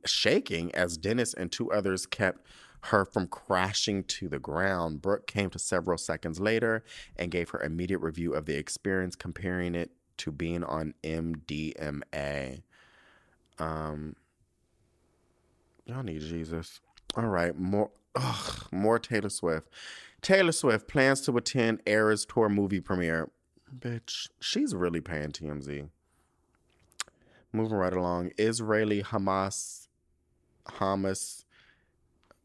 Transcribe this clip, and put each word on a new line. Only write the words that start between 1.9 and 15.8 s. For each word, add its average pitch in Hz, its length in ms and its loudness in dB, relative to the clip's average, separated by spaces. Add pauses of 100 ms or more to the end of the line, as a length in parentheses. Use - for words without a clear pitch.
kept - 400 -2 (360)
her 101 220 6
from 92 220 0
crashing 95 800 0
to - 240 -6
the 71 100 -4
ground. 82 640 0
Brooke 98 240 0
came 101 240 0
to - 80 -8
several 87 400 0
seconds 82 400 -4
later 110 460 2 (320)
and 87 140 -4
gave 85 200 -2
her - 120 -6
immediate 87 360 -2
review 82 360 -2
of 78 100 -2
the 76 120 -2
experience, 92 600 -2
comparing 90 580 -4
it 85 160 -2 (280)
to - 120 -8
being 85 320 -2
on 78 400 -4
M 82 320 -4 (120)
D 76 300 -4
M 73 280 -6 (100)
A. 71 480 -6 (960)
Um, 78 560 -6 (1700)